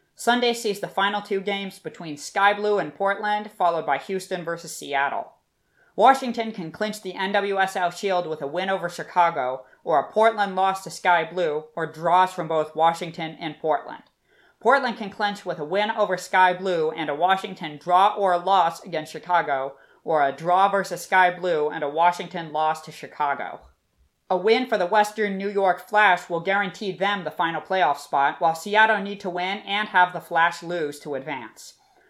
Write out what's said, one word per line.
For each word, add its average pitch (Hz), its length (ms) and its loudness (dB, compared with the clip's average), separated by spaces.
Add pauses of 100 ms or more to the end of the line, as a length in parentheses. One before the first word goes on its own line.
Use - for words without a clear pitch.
(160)
Sunday 240 380 0
sees 208 260 -4
the 180 80 -6
final 202 360 -2
two 196 180 -4
games 196 380 -6
between 160 380 -12
Sky 202 360 4
Blue 208 240 0
and 156 160 -2
Portland, 208 640 -2
followed 170 260 2
by 143 140 0
Houston 185 480 -6
versus 165 300 -8
Seattle. 139 580 -4 (640)
Washington 233 560 4
can 170 200 -10
clinch 208 300 -6
the 180 140 -10
N 190 160 -4
W 196 280 0
S 190 160 0
L 180 140 0
Shield 180 380 -2
with 151 160 -6
a 143 40 -6
win 180 220 -4
over 175 200 -2
Chicago, 156 760 -2 (180)
or - 160 2
a - 120 -4
Portland 208 440 2
loss 190 280 0
to 165 80 -12
Sky 170 360 2
Blue, 160 360 -2 (120)
or 160 160 -6
draws 175 400 2
from 165 160 -6
both 156 280 -2
Washington 165 640 -2
and 151 180 -8
Portland. 147 460 -2 (560)
Portland 254 380 2
can 202 120 -8
clinch 202 360 -4
with 170 140 -6
a 151 60 -6
win 202 260 0
over 202 240 0
Sky 185 380 4
Blue 175 380 -2
and 160 180 -6
a 143 60 -2
Washington 180 680 -2
draw 185 340 4
or 190 220 2
loss 175 480 2
against 160 260 -8
Chicago, 151 600 -2 (320)
or 156 180 4
a 139 80 2
draw 180 380 4
versus 190 320 -2
Sky 180 360 4
Blue 165 320 0
and 156 140 -4
a 143 60 -2
Washington 165 640 0
loss 156 300 0
to 160 80 -18
Chicago. 131 680 -6 (720)
A 185 80 2
win 226 280 2
for 233 120 -2
the 180 80 2
Western 208 520 0
New 196 120 -4
York 196 380 0
Flash 202 420 4
will 170 100 -2
guarantee 190 540 -2
them 190 320 -2
the 151 40 -6
final 165 300 -2
playoff 175 380 2
spot, 143 420 0
while 165 160 2
Seattle 208 460 2
need 202 180 -10
to 190 100 -6
win 180 300 -4
and 208 300 -4
have 180 240 6
the 165 80 -8
Flash 170 420 0
lose 165 380 -4
to 147 140 -8
advance. 131 580 -12 (360)